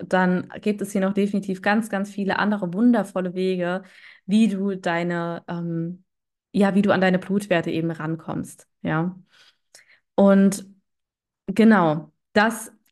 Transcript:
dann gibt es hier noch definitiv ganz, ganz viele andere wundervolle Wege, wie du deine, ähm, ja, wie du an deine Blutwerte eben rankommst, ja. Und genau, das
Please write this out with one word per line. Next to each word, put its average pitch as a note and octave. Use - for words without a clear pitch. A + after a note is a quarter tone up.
dann F#3
gibt G#3
es G3+
hier G3+
noch F#3+
definitiv G3
ganz, G#3+
ganz G3+
viele G3
andere G3
wundervolle G3
Wege, F#3
wie G#3+
du G3
deine, E3+
ähm, E3+
ja, G3
wie G3+
du G3+
an -
deine F#3
Blutwerte F#3
eben E3
rankommst, D#3+
ja. E3+
Und G3
genau, F#3+
das A3